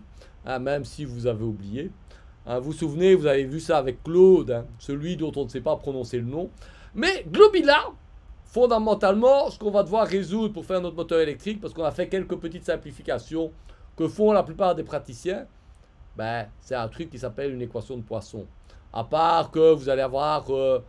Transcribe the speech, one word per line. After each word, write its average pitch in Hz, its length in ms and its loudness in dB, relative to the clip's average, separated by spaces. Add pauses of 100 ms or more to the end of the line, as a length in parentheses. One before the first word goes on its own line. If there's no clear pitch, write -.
(460)
hein, 127 140 -4
même 139 260 -4
si 147 180 -12
vous 120 220 -6
avez 113 180 -2
oublié. 110 460 -8 (560)
Hein, 120 140 -4
vous 127 60 -6
vous 151 120 -8
souvenez, 170 380 4
vous 156 100 4
avez 139 200 4
vu 139 140 -8
ça 147 200 0
avec 131 240 -4
Claude, 170 480 6
hein, 117 140 -4 (120)
celui 151 400 -6
dont 151 180 -4
on 139 100 -4
ne 120 40 -10
sait 131 120 -8
pas 151 140 0
prononcer 127 440 -6
le 117 60 -6
nom. 156 260 -6 (420)
Mais 311 340 -2
Globila, 311 580 6 (600)
fondamentalement, 226 1040 2
ce - 80 -16
qu'on 214 140 -4
va 202 100 2
devoir 202 240 2
résoudre 196 480 -2
pour 165 120 -12
faire 185 140 -2
notre 175 160 -6
moteur 165 260 0
électrique, 160 380 -4
parce 170 140 -12
qu'on 165 100 -6
a 151 80 0
fait 175 160 -4
quelques 185 300 -4
petites 170 280 -12
simplifications 156 880 -6 (460)
que 160 100 -2
font 208 240 2
la 196 120 4
plupart 175 320 0
des 160 80 -6
praticiens, 151 600 -8 (720)
ben, 113 300 -6 (120)
c'est - 160 -10
un 117 140 -4
truc 160 200 -10
qui 123 100 -16
s'appelle 131 340 -6
une 123 80 -8
équation 120 340 -8
de 120 60 -10
Poisson. 107 440 -10 (460)
À 113 120 -4
part 160 480 2
que 160 220 8
vous 139 140 -4
allez 135 140 2
avoir, 135 480 -2
euh, 135 400 2